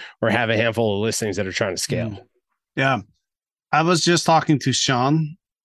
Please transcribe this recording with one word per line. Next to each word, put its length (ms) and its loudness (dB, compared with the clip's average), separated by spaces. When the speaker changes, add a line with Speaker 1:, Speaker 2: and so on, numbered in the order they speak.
Speaker 1:
or 80 2
have 180 2
a 80 2
handful 380 0
of 60 -2
listings 360 -2
that 100 -2
are 60 -6
trying 240 -4
to 60 -8
scale. 260 -4
Speaker 2:
Mm. 160 -14
Yeah. 240 0
I 120 4
was 200 2
just 220 2
talking 360 4
to 120 0
Sean, 640 0